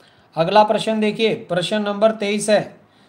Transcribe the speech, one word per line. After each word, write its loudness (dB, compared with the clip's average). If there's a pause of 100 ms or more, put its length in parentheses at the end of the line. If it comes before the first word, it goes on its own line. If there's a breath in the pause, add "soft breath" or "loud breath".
(360 soft breath)
अगला 4
प्रश्न 0
देखिए, 0
प्रश्न -4
नंबर 0
तेईस -4
है, 0 (320 soft breath)